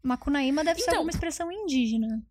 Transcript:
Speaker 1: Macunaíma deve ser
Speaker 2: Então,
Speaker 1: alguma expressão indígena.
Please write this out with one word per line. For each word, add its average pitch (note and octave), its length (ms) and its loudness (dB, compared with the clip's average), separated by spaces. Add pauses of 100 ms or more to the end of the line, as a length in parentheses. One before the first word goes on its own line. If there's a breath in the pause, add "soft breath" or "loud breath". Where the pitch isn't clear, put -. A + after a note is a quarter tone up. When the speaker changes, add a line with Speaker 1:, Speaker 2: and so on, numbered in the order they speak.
Speaker 1:
Macunaíma C#4 600 0
deve E4+ 180 2
ser B4 60 0
Speaker 2:
Então, - 120 4
Speaker 1:
alguma D#4+ 120 0
expressão E4+ 400 -4
indígena. A3+ 800 0